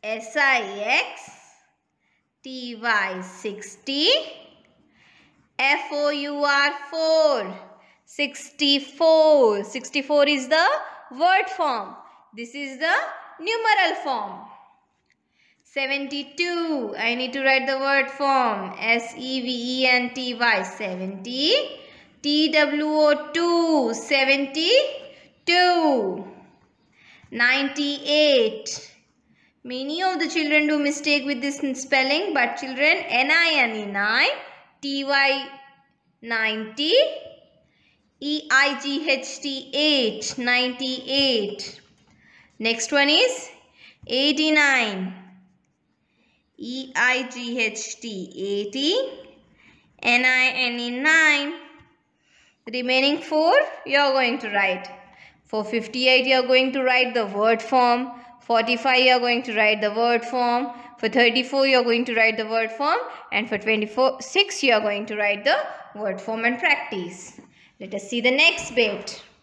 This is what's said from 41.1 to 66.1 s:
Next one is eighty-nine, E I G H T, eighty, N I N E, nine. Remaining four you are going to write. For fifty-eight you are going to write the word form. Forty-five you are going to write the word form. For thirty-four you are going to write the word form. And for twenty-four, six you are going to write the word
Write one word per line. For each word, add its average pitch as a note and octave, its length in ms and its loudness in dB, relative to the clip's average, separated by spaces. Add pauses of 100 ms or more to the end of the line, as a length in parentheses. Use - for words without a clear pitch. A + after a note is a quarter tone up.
Next A3+ 320 -2
one C#4+ 180 4
is A4 400 2 (560)
eighty-nine, C4+ 1120 0 (1400)
E C4 380 -10
I B3+ 280 2 (100)
G A#3+ 260 -8
H G#3+ 400 -4
T, G#3 380 -10
eighty, G#3 580 -2 (1080)
N A#3+ 220 2
I B3+ 320 2
N A#3+ 220 -4
E, A#3+ 120 -6
nine. D4+ 640 2 (1160)
Remaining B3+ 460 2
four D#4+ 400 4 (300)
you C#4 100 2
are C#4+ 140 4
going C4 260 2
to G#3+ 140 -6
write. F#3+ 360 0 (580)
For G#3+ 200 -4
fifty-eight B3 600 2
you C4 80 4
are B3+ 100 4
going C4 280 4
to C4+ 100 0
write B3 320 2
the A3+ 100 2
word A3 380 2
form. B3 480 2 (300)
Forty-five A#3+ 600 2
you B3+ 80 8
are B3+ 80 6
going A#3+ 220 0
to A#3+ 140 -6
write G#3+ 260 2
the G#3 100 0
word A#3 320 0
form. B3 460 -2 (300)
For A3 100 -2
thirty-four B3+ 560 2
you C4 140 6
are A#3+ 40 2
going A#3 220 2
to A#3+ 80 -4
write A3 240 2
the A3 80 -4
word A3+ 260 -2
form. D4+ 280 0 (320)
And G#3+ 180 -2
for G#3 80 -4
twenty-four, A3 640 0
six - 400 -2
you B3+ 120 4
are G#3+ 80 4
going G#3 260 -4
to G#3+ 100 -8
write G#3 260 0
the D4+ 140 2 (380)
word G3 260 -6